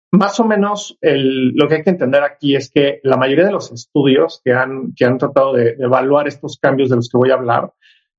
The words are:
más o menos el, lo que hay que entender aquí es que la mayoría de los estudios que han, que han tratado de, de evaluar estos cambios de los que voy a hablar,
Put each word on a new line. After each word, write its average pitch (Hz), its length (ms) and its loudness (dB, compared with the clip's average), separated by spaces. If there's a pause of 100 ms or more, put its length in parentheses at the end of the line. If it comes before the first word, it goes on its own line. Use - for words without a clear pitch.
(120)
más 196 280 2
o 226 40 0
menos 208 560 -2
el, 135 540 0
lo 147 140 2
que 156 80 0
hay 156 80 -4
que 196 60 0
entender 143 320 0
aquí 143 340 -2
es - 140 -6
que 139 320 0
la 131 140 2
mayoría 139 300 2
de 208 60 -2
los - 200 -8
estudios 135 720 0
que 127 80 2
han, 131 420 -4
que 135 100 0
han 127 140 2
tratado 135 340 0
de, 117 240 0
de 135 80 -6
evaluar 131 440 2
estos - 320 -12
cambios 135 300 0
de 127 60 2
los 120 120 -2
que 123 100 0
voy 127 120 2
a 131 40 2
hablar, 120 380 -2 (460)